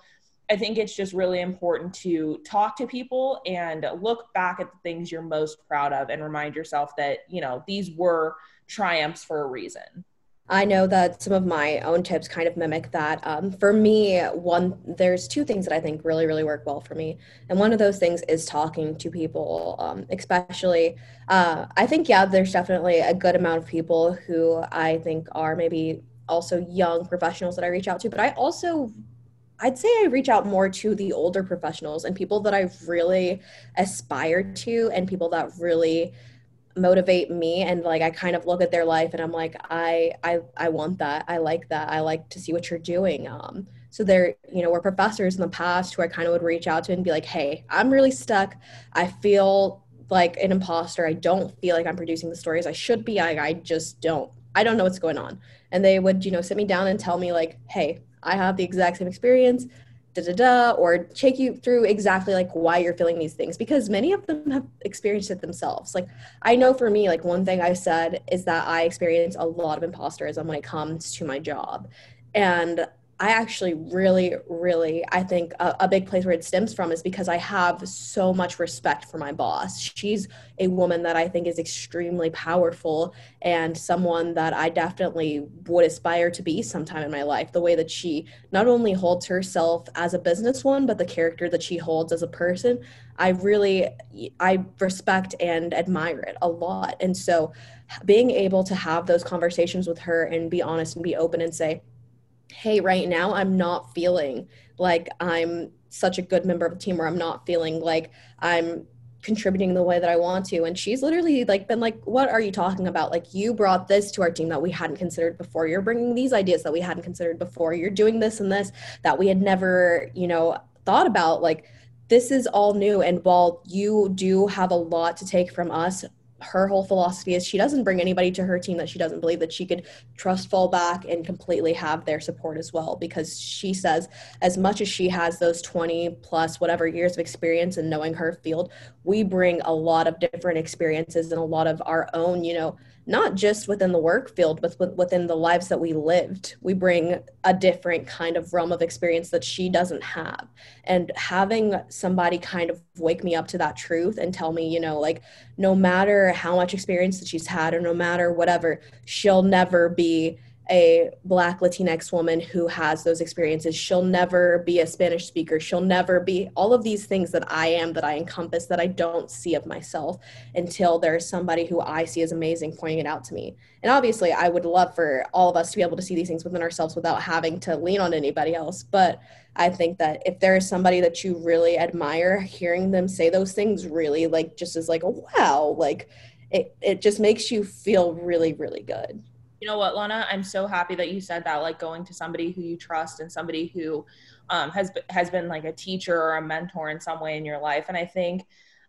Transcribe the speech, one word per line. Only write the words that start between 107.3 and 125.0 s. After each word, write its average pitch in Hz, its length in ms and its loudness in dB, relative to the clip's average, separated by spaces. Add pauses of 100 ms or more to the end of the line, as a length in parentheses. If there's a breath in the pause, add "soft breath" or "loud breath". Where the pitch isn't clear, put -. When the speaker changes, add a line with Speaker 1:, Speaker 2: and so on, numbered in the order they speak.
Speaker 2:
feeling 165 340 -2
like 160 300 -2 (280 soft breath)
I'm 170 460 0 (380)
contributing 190 500 0
the 180 80 2
way 175 180 2
that 175 100 2
I 170 80 4
want 185 300 0
to." 165 180 0
And 175 120 -4
she's 247 240 -4
literally, 320 440 2
like, 196 220 2
been 233 120 0
like, 226 240 -2
"What 254 260 2
are 226 120 2
you 202 100 -2
talking 190 360 -2
about? 160 220 -2
Like, 170 240 -4
you 214 220 -2
brought 190 320 4
this 202 240 4
to 202 100 -2
our 175 80 2
team 165 200 -2
that 151 120 -2
we 175 80 -2
hadn't 165 280 -6
considered 170 380 -2
before. 165 300 -4
You're 170 160 0
bringing 233 320 0
these 254 180 0
ideas 185 300 4
that 151 120 -2
we 170 80 0
hadn't 175 220 -6
considered 170 360 -6
before. 165 340 -2
You're 175 160 -2
doing 214 300 4
this 220 200 0
and 196 120 0
this 196 200 -2 (300 loud breath)
that 147 160 2
we 190 120 4
had 190 120 4
never, 185 720 4
you 180 140 -2
know, 165 300 2 (280)
thought 254 220 6
about. 175 340 2
Like, 160 240 0 (440 soft breath)
this 247 200 6
is 262 160 2
all 208 300 4
new." 202 260 4
And 175 240 2
while 175 400 6
you 202 480 2
do 190 320 4
have 190 240 0
a 180 60 4
lot 170 420 0